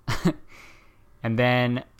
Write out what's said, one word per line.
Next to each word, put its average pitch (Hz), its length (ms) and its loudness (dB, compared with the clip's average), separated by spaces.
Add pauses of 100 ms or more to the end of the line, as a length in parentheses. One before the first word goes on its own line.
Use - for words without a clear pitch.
(240)
<laughs> 170 100 2 (880)
And 113 160 -2
then 123 460 2 (160)